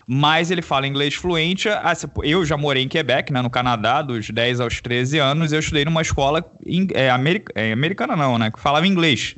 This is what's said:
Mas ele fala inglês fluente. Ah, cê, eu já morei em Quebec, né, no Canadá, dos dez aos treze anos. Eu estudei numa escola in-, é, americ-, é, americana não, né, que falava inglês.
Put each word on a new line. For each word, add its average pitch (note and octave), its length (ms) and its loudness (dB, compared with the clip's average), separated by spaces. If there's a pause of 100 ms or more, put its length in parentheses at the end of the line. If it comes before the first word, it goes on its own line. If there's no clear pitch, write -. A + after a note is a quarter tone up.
Mas D3+ 420 2
ele F3 140 0
fala C#3 240 0
inglês C#3 260 -2
fluente. F3+ 560 0
Ah, E3+ 240 0
cê, D#3+ 140 -6 (160)
eu E3 200 2
já D3 140 0
morei C#3+ 240 0
em C3 60 -2
Quebec, D3 440 0
né, B2+ 100 0
no A#2+ 80 -2
Canadá, B2 520 2
dos A#2+ 280 -6
dez A#2+ 300 0
aos A#2 220 -4
treze B2+ 380 -2
anos. D3 320 2
Eu D#3 80 0
estudei D3 260 0
numa D#3+ 160 0
escola D3+ 420 0 (220)
in-, F#3 280 -2
é, C3 180 2
americ-, C3 420 0
é, A2 200 -2
americana G3+ 420 -2
não, C3 240 2
né, A2 100 0
que - 100 -10
falava D3+ 280 2
inglês. E3 500 2